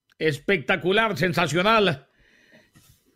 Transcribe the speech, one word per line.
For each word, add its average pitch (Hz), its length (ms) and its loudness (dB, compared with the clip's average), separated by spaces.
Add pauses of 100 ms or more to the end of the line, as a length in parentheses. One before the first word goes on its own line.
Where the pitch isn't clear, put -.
(180)
Espectacular, 180 960 0
sensacional. 180 920 0 (1080)